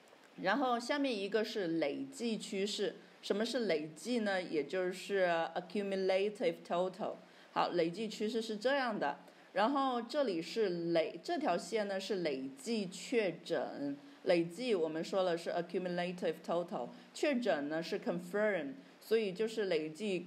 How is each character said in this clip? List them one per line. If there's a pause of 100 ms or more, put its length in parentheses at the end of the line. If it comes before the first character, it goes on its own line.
(400)
然
后
下
面
一
个
是 (120)
累
计
趋
势。 (240)
什
么
是
累
计
呢？
也
就
是 (260)
accumulative (120)
total。 (360)
好，
累
计
趋
势
是
这
样
的， (340)
然
后
这
里
是
累-，
这
条
线
呢
是
累
计
确 (120)
诊， (280)
累
计
我
们
说
了
是
accumulative (100)
total， (260)
确
诊
呢
是
confirm， (280)
所
以
就
是
累
计